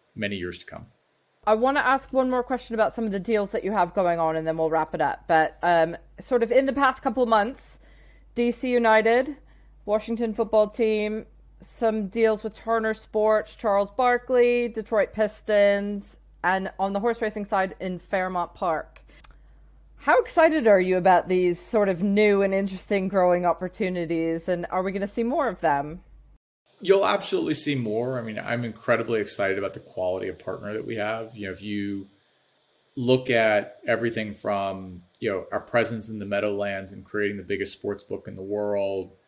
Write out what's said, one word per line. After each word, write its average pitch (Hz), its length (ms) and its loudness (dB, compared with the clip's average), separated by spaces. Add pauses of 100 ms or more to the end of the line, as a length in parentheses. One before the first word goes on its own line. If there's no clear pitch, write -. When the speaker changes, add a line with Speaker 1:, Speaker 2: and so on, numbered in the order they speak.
(140)
Speaker 1:
many 104 200 -4
years 87 240 -8
to - 60 -20
come. - 220 -16 (600)
Speaker 2:
I 214 60 4
wanna 262 280 2
ask 262 300 0
one 254 200 0
more 254 100 0
question 247 320 -6
about 220 220 0
some 226 100 -4
of 214 60 -4
the 196 80 -4
deals 208 320 -2
that - 120 -4
you 190 80 -2
have 180 220 0
going 175 260 2
on, 160 160 0
and 160 120 -2
then 160 100 -2
we'll 160 140 0
wrap 156 240 0
it 160 60 -4
up. 139 260 -2
But, 160 340 2
um, 170 340 4 (240)
sort 240 220 0
of 226 100 0
in 262 140 6
the 269 80 -2
past 262 300 0
couple 254 180 -2
of 240 80 2
months, 226 480 0 (560)
D 240 160 0
C 247 220 -4
United, 233 640 4 (480)
Washington 220 480 -2
football 214 340 2
team, 214 600 -2 (340)
some 220 460 -2
deals 220 360 0
with 214 120 -8
Turner 220 400 -2
Sports, 214 580 0
Charles 202 380 0
Barkley, 240 760 2
Detroit 220 460 -2
Pistons, 202 1040 0 (260)
and 190 360 0
on 196 140 -2
the 196 60 -2
horse 233 220 -2
racing 208 240 -4
side 190 340 -2
in 185 200 -6
Fairmount 185 560 -4
Park. - 480 -6 (920)
How 330 220 2
excited 320 480 2
are 202 140 8
you 185 160 2
about 180 320 4
these 180 300 2
sort 208 300 0
of 175 140 -2
new 202 380 4
and 196 120 2
interesting 190 540 -2
growing 180 380 2
opportunities, 170 1040 -2
and 175 220 -2
are 185 100 -2
we 190 100 -4
gonna 196 160 -4
see 233 160 -4
more 269 240 0
of 185 140 -6
them? 151 400 -2 (800)
Speaker 1:
You'll 190 260 4
absolutely 180 480 0
see 147 180 -2
more. 123 460 -2
I - 20 -4
mean, 110 160 -10
I'm 120 280 -4
incredibly 113 560 0
excited 98 360 -2
about 98 160 -4
the 101 60 -16
quality 92 480 -6
of 87 100 -8
partner 98 360 -10
that 107 120 -8
we 117 120 -6
have. 110 380 -6
You 101 120 -10
know, 95 60 -8
if 95 100 -14
you 101 440 -6 (880)
look 127 340 2
at 110 580 2
everything 113 480 -2
from, 95 680 -6 (180)
you 110 120 -2
know, 92 200 -4
our 104 100 -4
presence 113 480 -2
in 110 100 -10
the 101 60 -8
Meadowlands 101 640 -4
and 98 120 -18
creating 104 340 -4
the 95 60 -12
biggest 98 300 -6
sports 101 300 -8
book - 240 -12
in 98 80 -14
the 95 80 -12
world 98 720 -4 (140)